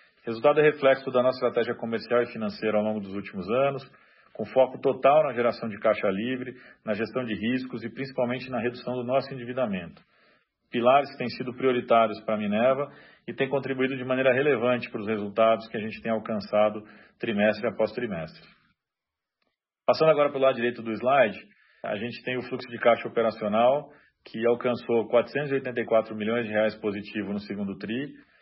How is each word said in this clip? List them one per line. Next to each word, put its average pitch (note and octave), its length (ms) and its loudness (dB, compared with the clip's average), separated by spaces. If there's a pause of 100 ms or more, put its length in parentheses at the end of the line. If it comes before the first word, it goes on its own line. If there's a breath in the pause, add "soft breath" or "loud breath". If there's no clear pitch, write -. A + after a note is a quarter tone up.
(260 soft breath)
Resultado A#2+ 320 2
é D3+ 60 6
reflexo C3+ 480 4
da B2 100 4
nossa B2+ 140 2
estratégia A#2 400 0
comercial A#2 460 -2
e A#2 100 -4
financeira G#2+ 440 -2
ao G#2+ 60 2
longo G#2+ 160 -2
dos G2 160 -10
últimos G2 340 -10
anos, C3+ 400 -2 (440 soft breath)
com A2 140 -8
foco B2+ 340 2
total C#3 440 4
na C#3 80 -4
geração A#2 360 -2
de G2 100 -10
caixa A2 300 2
livre, B2 460 -4 (300 loud breath)
na A2 100 -4
gestão A2+ 300 -4
de A2+ 100 -6
riscos A#2+ 480 -4
e A#2 80 -10
principalmente B2+ 600 -4
na B2 100 -4
redução B2 340 -6
do B2+ 80 -6
nosso C3 320 0
endividamento. A#2 680 -6 (680 soft breath)
Pilares C3 400 4
que - 60 -16
têm B2 140 -6
sido B2 260 -8
prioritários A#2 640 2
para A2 140 -2
a G#2 40 -2
Minerva A#2+ 540 0 (340 loud breath)
e A#2+ 60 -10
têm C3+ 160 -2
contribuído C3 480 -2
de B2+ 80 -6
maneira C3 280 2
relevante B2 580 2
para A2+ 100 -8
os G#2 80 -6
resultados A2 600 2
que - 80 -10
a A2 40 -6
gente G#2+ 220 -8
tem A2+ 100 -2
alcançado G#2+ 720 0 (340 loud breath)
trimestre G#2+ 480 0
após G#2+ 260 0
trimestre. F#2 540 -8 (1400)
Passando D#3 260 4
agora D3 180 4
para C#3 100 -6
o C3 40 0
lado C3+ 120 6
direito A#2+ 280 -2
do A2 100 -6
slide, A#2 460 2 (440 soft breath)
a G#2+ 140 -6
gente A2+ 260 -8
tem B2+ 140 -6
o B2 60 -4
fluxo - 260 -8
de A#2+ 100 -12
caixa A#2 300 2
operacional, A2+ 800 0 (360 soft breath)
que A2+ 220 -4
alcançou A#2 640 0
quatrocentos C3+ 420 0
e C3+ 40 -2
oitenta B2+ 260 -4
e A2 60 -2
quatro A2 280 2
milhões A2 320 -2
de G#2 60 -8
reais G#2+ 240 2
positivo G2+ 560 -6
no G#2 80 -4
segundo G2 360 -6
TRI. A2+ 360 -8 (300 soft breath)